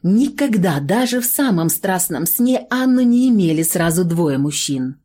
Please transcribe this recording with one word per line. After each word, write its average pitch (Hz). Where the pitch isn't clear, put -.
Никогда, 208
даже 240
в 240
самом 185
страстном 175
сне, 247
Анну 254
не 240
имели 170
сразу 165
двое 165
мужчин. 139